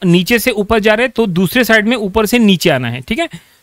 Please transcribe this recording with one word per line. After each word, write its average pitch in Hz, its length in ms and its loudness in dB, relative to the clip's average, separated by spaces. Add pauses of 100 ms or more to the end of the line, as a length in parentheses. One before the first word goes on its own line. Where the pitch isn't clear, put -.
नीचे 185 340 2
से 247 120 -2
ऊपर 208 280 0
जा 214 160 2
रहे 240 120 0
हैं 247 100 -6
तो 226 100 0
दूसरे 190 380 0
साइड 220 240 2
में 247 80 0
ऊपर 208 300 -2
से 240 120 0
नीचे 190 320 2
आना 127 200 -2
है, 123 100 -8
ठीक 226 180 -8
है। 330 100 -2 (340)